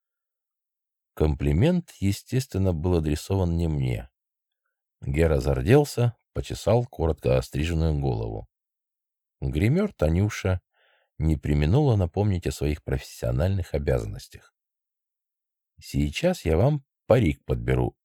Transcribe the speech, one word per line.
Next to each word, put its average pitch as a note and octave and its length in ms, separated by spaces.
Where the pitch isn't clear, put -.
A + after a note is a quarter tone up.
Комплимент, D#2+ 840
естественно, G2 760
был F2 220
адресован E2+ 600
не E2+ 120
мне. C2 420
Гера D2+ 380
зарделся, G#2+ 800
почесал A#2 540
коротко D2+ 500
остриженную D#2+ 600
голову. A1 480
Гример A2 520
Танюша F#2 680
не D#2 180
преминула E2 580
напомнить F#2+ 520
о C#2+ 40
своих D2 320
профессиональных C#2 920
обязанностях. B1+ 800
«Сейчас D2 640
я D#2+ 140
вам C#3 260
парик G2+ 400
подберу B1 600